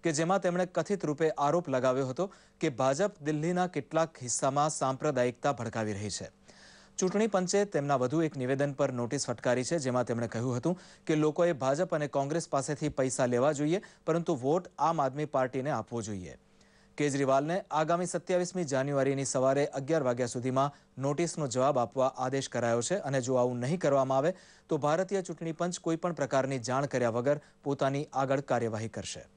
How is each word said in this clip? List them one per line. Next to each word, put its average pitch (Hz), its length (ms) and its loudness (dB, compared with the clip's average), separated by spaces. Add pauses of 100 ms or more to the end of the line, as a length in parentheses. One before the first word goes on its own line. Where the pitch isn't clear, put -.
કે 165 160 0
જેમાં 180 300 2
તેમણે 180 180 0 (100)
કથિત 175 340 -2
રૂપે 151 220 2 (140)
આરોપ 151 300 2
લગાવ્યો 127 340 2
હતો 175 180 -2 (320)
કે 156 120 0 (100)
ભાજપ 147 340 2 (140)
દિલ્હીના 175 360 0 (120)
કેટલાક 156 480 -2
હિસ્સામાં 143 500 0
સાંપ્રદાયિકતા 131 880 0
ભડકાવી 110 380 -4
રહી 104 180 -6
છે. - 100 -10 (720)
ચૂંટણી 202 340 2
પંચે 190 260 2 (140)
તેમના 143 260 2
વધુ 127 240 2
એક 151 160 -2
નિવેદન 139 380 0
પર 139 140 2
નોટિસ 120 360 -2
ફટકારી 123 400 0
છે, 165 160 0
જેમાં 123 240 0
તેમણે 117 240 -2
કહ્યું 120 240 -2
હતું 165 180 0 (320)
કે 160 100 2
લોકોએ 156 360 4 (100)
ભાજપ 143 360 2
અને 147 180 -2
કોંગ્રેસ 143 380 0
પાસેથી 143 440 -2
પૈસા 131 360 2
લેવા 135 260 4
જોઈએ, 160 200 2 (260)
પરંતુ 170 360 0
વોટ 165 260 0 (200)
આમ 165 160 0
આદમી 143 220 -2 (100)
પાર્ટીને 131 400 0
આપવો 113 320 -4
જોઈએ. 92 260 -8 (640)
કેજરીવાલને 139 580 2 (220)
આગામી 170 340 0
સત્યાવીસમી 180 600 -2
જાન્યુઆરીની 135 600 2
સવારે 135 320 4 (160)
અગિયાર 143 280 0
વાગ્યા 123 260 0
સુધીમાં 131 420 0 (300)
નોટિસનો 151 500 -2
જવાબ 127 280 4
આપવા 131 260 0 (160)
આદેશ 131 300 -2
કરાયો 117 340 2
છે 196 100 0 (100)
અને 135 100 2 (100)
જો 127 140 4
આવું 123 200 -2
નહીં 175 220 -2
કરવામાં 135 320 4
આવે 165 180 2 (320)
તો 151 180 0
ભારતીય 180 400 0
ચૂંટણી 165 380 -8
પંચ 180 240 -4
કોઈ 165 160 0
પણ 175 180 -2
પ્રકારની 135 480 0
જાણ 135 240 0
કર્યા 120 240 2
વગર 147 260 0 (240)
પોતાની 139 440 0
આગળ 135 400 0
કાર્યવાહી 113 480 -2
કરશે. 87 260 -12 (100)